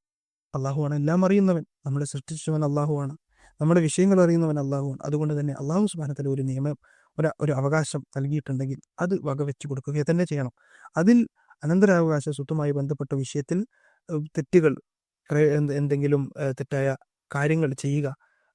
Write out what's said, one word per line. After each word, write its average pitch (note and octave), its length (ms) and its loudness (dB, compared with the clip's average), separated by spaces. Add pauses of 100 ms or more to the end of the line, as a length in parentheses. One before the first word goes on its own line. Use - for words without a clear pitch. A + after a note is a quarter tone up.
(540)
അല്ലാഹുവാണ് C#3+ 420 -2
എല്ലാം D#3 280 2
അറിയുന്നവൻ, F#3 400 4 (180)
നമ്മളെ C#3+ 240 -4
സൃഷ്ടിച്ചവൻ D3+ 600 -6
അല്ലാഹുവാണ്, D3 480 -2 (460)
നമ്മുടെ E3 220 4
വിഷയങ്ങൾ F#3 400 2
അറിയുന്നവൻ E3 380 2
അല്ലാഹുവാണ്. C#3 440 -4
അതുകൊണ്ട് D3+ 300 -2
തന്നെ D3 200 -2
അല്ലാഹു D#3+ 320 0
സുബ്ഹാനഹു D3+ 300 -6
വ - 20 -6
തആല C#3 120 -4
ഒരു C3+ 140 -2
നിയമം, C3+ 320 -2 (420)
ഒരു, D#3 120 2 (100)
ഒരു D3+ 120 2
അവകാശം C#3 580 0
നൽകിയിട്ടുണ്ടെങ്കിൽ C3+ 680 -4 (220)
അത് F3+ 120 0 (100)
വകവെച്ച് C#3+ 440 -4
കൊടുക്കുക C#3+ 360 -4
തന്നെ E3+ 220 2
ചെയ്യണം. C#3 280 -4 (420)
അതിൽ G3+ 220 6 (460)
അനന്തരാവകാശ E3+ 680 4
സ്വത്തുമായി D3 420 -2
ബന്ധപ്പെട്ട C#3+ 420 -4
വിഷയത്തിൽ, C#3 460 -2 (500)
ഏഹ്, D3+ 180 -4
തെറ്റുകൾ, D#3 460 2 (560)
ക്രേ-, D3+ 220 4
എന്ത്, D3 220 0
എന്തെങ്കിലും, C#3+ 500 2 (160)
ഏഹ്, C3+ 140 -2
തെറ്റായ C3+ 360 -4 (420)
കാര്യങ്ങൾ D3+ 420 0
ചെയ്യുക, C#3+ 340 -2 (480)